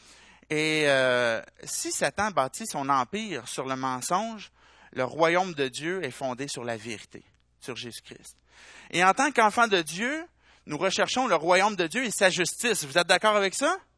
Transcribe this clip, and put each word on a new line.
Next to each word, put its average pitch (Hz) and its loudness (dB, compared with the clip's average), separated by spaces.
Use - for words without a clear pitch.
Et, 156 0
euh, 123 4
si - -8
Satan 196 -2
bâtit 151 -2
son 139 -4
empire 143 -2
sur - -6
le 131 -4
mensonge, 175 -4
le 127 -2
royaume 165 2
de 143 -2
Dieu 156 -6
est 131 -6
fondé 131 -6
sur 139 -10
la 117 -6
vérité, 107 -14
sur 123 -12
Jésus-Christ. - -16
Et 170 2
en 190 8
tant 277 2
qu'enfant 233 4
de 196 2
Dieu, 226 -6
nous 147 -6
recherchons 190 0
le 190 4
royaume 185 4
de 175 0
Dieu 208 -4
et 226 -4
sa 190 4
justice. 180 -2
Vous 143 -4
êtes 175 4
d'accord 190 4
avec 196 2
ça ? 330 0